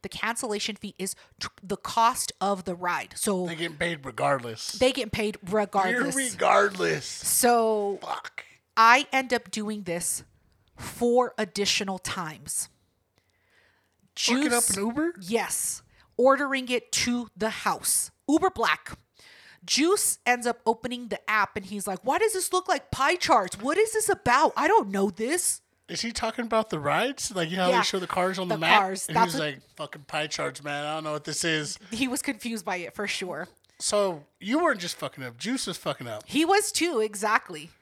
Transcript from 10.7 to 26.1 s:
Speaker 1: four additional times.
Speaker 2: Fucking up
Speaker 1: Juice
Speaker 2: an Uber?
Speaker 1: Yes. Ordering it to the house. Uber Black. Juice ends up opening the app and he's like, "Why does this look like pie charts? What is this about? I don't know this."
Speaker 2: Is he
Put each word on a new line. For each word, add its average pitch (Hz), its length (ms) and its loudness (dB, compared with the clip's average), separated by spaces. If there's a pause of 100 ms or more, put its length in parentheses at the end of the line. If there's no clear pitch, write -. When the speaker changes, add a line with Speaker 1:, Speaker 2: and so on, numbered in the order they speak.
Speaker 1:
four 240 600 2
additional 196 600 -2
times. - 720 -8 (1500)
Speaker 2:
Fucking 262 380 2
up 233 120 2
Speaker 1:
Juice 196 120 0
Speaker 2:
an 202 80 -2
Uber? 302 360 -2
Speaker 1:
Yes. 190 600 -4 (360)
Ordering 262 520 4
it 247 220 -2
to 240 440 0
the 214 140 -2
house. - 640 -2 (160)
Uber 330 240 4
Black. - 460 0 (680)
Juice 339 600 2
ends 240 220 2
up 240 180 -2
opening 240 440 -2
the 196 100 -6 (100)
app 214 280 2
and 196 80 -8
he's 196 220 -8
like, 190 160 -4
"Why 277 160 0
does 427 140 2
this 370 200 -2
look 370 140 0
like 349 240 -2
pie 294 240 2
charts? 226 440 2
What 277 180 0
is 440 160 2
this 427 160 0
about? 262 460 4
I 277 120 2
don't 349 220 4
know 196 200 0
this." 262 520 -2 (280)
Speaker 2:
Is 170 120 -6
he 233 100 -4